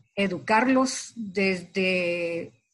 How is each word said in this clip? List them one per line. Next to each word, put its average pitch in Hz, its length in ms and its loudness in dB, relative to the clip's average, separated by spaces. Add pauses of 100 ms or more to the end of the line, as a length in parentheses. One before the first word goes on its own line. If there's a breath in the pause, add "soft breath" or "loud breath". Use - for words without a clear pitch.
(160)
educarlos 226 1000 2
desde 180 1400 -2 (220)